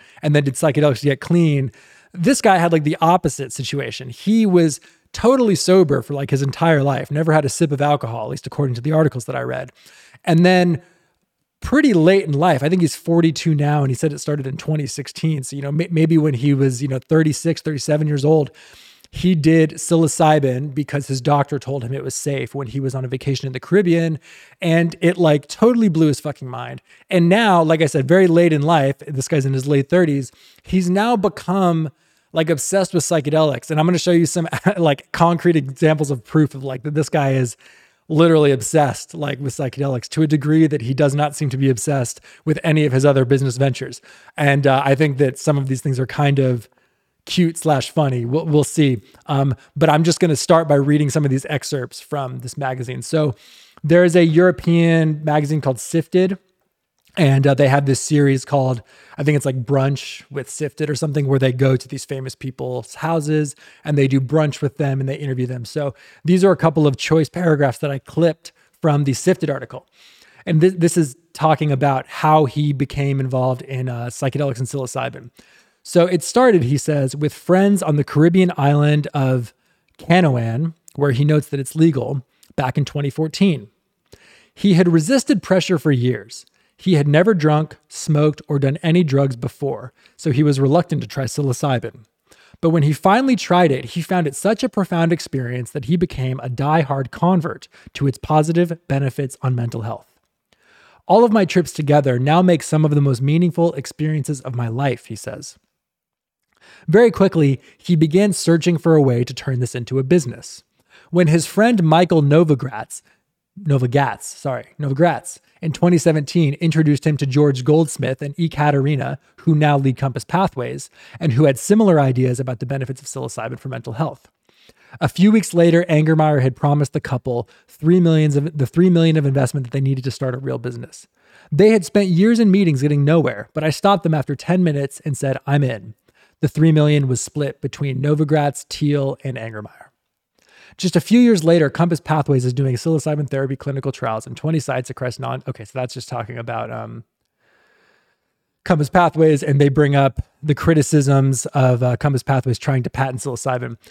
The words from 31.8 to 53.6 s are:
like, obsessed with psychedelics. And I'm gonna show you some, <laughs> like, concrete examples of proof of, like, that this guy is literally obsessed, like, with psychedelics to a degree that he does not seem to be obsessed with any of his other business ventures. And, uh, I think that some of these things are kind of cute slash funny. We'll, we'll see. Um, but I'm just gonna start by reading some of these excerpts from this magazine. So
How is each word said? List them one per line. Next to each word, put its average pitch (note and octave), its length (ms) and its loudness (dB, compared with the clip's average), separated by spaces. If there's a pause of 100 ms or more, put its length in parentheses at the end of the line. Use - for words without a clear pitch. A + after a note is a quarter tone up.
like, D#3+ 160 -2
obsessed F3 440 -2
with E3 120 0
psychedelics. D3+ 680 -2
And D#3 80 -2
I'm D#3 60 4
gonna F3+ 140 2
show F3+ 120 -2
you E3+ 140 4
some, E3 240 -4 (140)
<laughs> - 140 0
like, D#3 360 0
concrete E3+ 420 2
examples D3 560 0
of B2 100 -6
proof D3+ 320 0
of, C#3 120 -12
like, C3 180 -10
that D3 100 -8
this D#3 140 -2
guy C#3 260 0
is B2+ 220 -2 (540)
literally D#3 420 4
obsessed, C3 640 -2
like, C#3+ 260 -8
with C#3 140 -6
psychedelics C3+ 560 -6
to D#3 140 -2
a D#3 40 0
degree D3+ 400 2
that C#3 140 -4
he B2 120 -4
does C#3 220 0
not D3 220 -2
seem D3 140 -4
to C3 60 -6
be C3+ 120 2
obsessed C3 500 -4 (240)
with D#3 220 -2
any D#3 200 2
of C3+ 60 0
his C3 140 2
other C3+ 180 4
business C3 320 0
ventures. C3 460 -4 (340)
And, C#3 320 2
uh, C#3 160 4
I C#3 100 2
think C#3 260 0
that C3 200 0
some D3 180 0
of C3+ 120 -4
these C3 120 -4
things C3 200 -2
are B2+ 60 -4
kind C#3 320 0
of B2+ 280 0 (580)
cute E3 320 0
slash C#3+ 320 -2
funny. C3 340 -2
We'll, D3 220 -2
we'll D3+ 180 2
see. C3 380 0 (240)
Um, C#3 300 -2 (200)
but C3+ 140 2
I'm D#3 140 4
just E3 160 0
gonna D#3+ 160 2
start E3 320 2
by D3 80 2
reading D3 340 2
some D3+ 160 -2
of C#3 60 0
these C3+ 180 -2
excerpts C#3 500 -8
from B2+ 420 -10
this B2 140 -14
magazine. B2+ 460 -8
So D3+ 320 -2 (500)